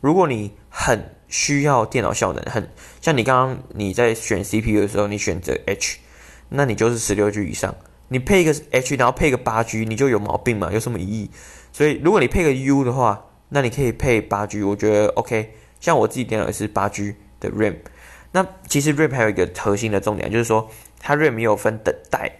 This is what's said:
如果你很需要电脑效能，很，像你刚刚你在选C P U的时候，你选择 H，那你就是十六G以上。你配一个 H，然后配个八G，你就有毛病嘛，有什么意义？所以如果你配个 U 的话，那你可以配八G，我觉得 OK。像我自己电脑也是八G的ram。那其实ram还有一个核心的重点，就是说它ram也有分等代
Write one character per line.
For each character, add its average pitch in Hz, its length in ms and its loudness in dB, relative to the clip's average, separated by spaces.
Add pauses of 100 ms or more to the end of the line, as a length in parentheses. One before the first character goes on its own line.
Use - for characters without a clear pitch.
如 147 140 4
果 185 120 4
你 104 240 -4 (180)
很 - 460 -2 (120)
需 - 340 -2
要 135 240 2
电 123 180 -2
脑 - 80 0
效 101 220 0
能， - 120 -8
很， 101 220 -4 (320)
像 160 160 2
你 117 80 2
刚 131 240 4
刚 127 160 -8 (120)
你 98 180 -4
在 117 220 2
选 98 280 -4
C 107 160 -2
P 110 140 -2
U 104 80 4
的 104 60 2
时 101 120 -2
候， 104 80 2
你 101 120 -4
选 92 200 -4
择 - 160 -4 (120)
H， - 320 -6 (500)
那 139 160 0
你 120 80 -2
就 110 160 2
是 120 80 -2
十 107 160 -2
六 104 160 2
G 104 160 -4
以 57 80 -6
上。 92 220 -4 (320)
你 127 100 -4
配 180 240 4
一 165 40 4
个 151 100 2 (160)
H， 127 240 0
然 120 120 4
后 127 40 4
配 151 180 0
个 127 80 2
八 113 260 -2
G， 110 220 -4
你 110 100 -4
就 135 140 2
有 113 80 2
毛 104 180 -2
病 117 220 -2
嘛， 87 160 -4
有 110 60 0
什 120 120 -6
么 107 80 -6
意 90 60 -6
义？ 104 240 -6 (420)
所 147 140 2
以 147 140 2
如 160 120 4
果 208 80 4
你 123 80 4
配 180 160 0
个 151 80 4
U 135 320 2
的 120 80 0
话， 120 360 0 (220)
那 139 120 0
你 123 80 0
可 139 140 -2
以 117 80 2
配 117 280 2
八 104 280 -2
G， 104 160 -4
我 101 120 0
觉 104 140 0
得 104 200 4
OK。 110 440 -4 (260)
像 165 180 2
我 110 80 4
自 107 100 -2
己 127 100 -4
电 107 160 -2
脑 - 60 -2
也 - 40 -4
是 104 160 -6
八 101 220 -2
G 101 260 -6 (240)
的 - 120 -6
ram。 107 220 0 (600)
那 185 120 2 (220)
其 143 140 0
实 151 120 0
ram 139 220 2
还 123 80 2
有 110 60 4
一 - 20 0
个 92 260 0
核 101 200 0
心 110 120 -2
的 98 120 0
重 104 160 -2
点， - 120 -6
就 107 80 0
是 117 60 2
说 110 260 0 (300)
它 - 160 0
ram 147 220 2
也 113 80 -2
有 107 100 4
分 110 300 -2
等 - 100 0 (160)
代 - 180 -4 (100)